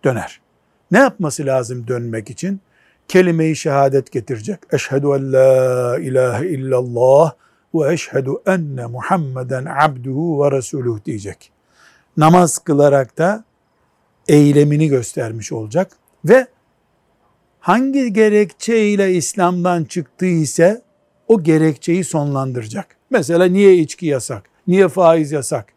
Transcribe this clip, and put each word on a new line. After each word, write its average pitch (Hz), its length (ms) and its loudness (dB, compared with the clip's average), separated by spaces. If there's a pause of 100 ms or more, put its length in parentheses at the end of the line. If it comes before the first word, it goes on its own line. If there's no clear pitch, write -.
Döner. 123 380 -6 (500)
Ne 180 60 4
yapması 170 480 0
lazım 123 420 -4
dönmek 117 420 -8
için? 190 320 -8 (460)
Kelime-i 165 480 2
şehadet 139 560 0
getirecek. 123 480 -8 (120)
"Eşhedü 139 360 -2
en 135 260 -2
la 131 680 2
ilahe 127 480 -2
illallah 131 880 2 (420)
ve 156 180 0
eşhedü 139 380 -4 (140)
enne 147 400 -4
Muhammeden 131 800 -4
abduhu 143 800 -2
ve 143 60 2
resuluh." 123 540 -6
diyecek. 101 460 -12 (680)
Namaz 165 400 4
kılarak 143 600 2
da 202 260 -2 (840)
eylemini 147 600 4
göstermiş 117 640 -6
olacak 117 400 -4 (340)
ve 247 220 4 (1120)
hangi 254 540 0
gerekçeyle 208 1000 0
İslam'dan 175 680 0
çıktı - 420 -8
ise 170 560 2 (460)
o 220 160 2
gerekçeyi 160 600 0
sonlandıracak. 135 920 -6 (140)
Mesela 175 360 0
niye 190 320 4
içki 160 280 -4
yasak, 131 380 -6 (240)
niye 185 200 4
faiz 165 440 2
yasak 135 460 -8